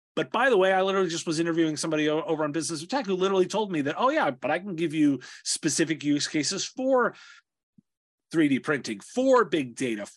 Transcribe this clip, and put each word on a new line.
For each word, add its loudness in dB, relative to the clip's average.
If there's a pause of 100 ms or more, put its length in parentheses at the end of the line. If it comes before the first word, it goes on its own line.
(160)
But -4
by 2
the 4
way, 6
I 4
literally 2
just -6
was -2
interviewing 0
somebody 0
o-, 0
over -2
on -2
Business -4
of -12
Tech -2
who -2
literally 2
told -4
me -2
that, -2
"Oh 2
yeah, 2
but -4
I 0
can -8
give -2
you 2 (240)
specific -2
use 0
cases -2
for 0 (1160)
three 4
D 2
printing, -4
for 2
big -4
data, -4 (120)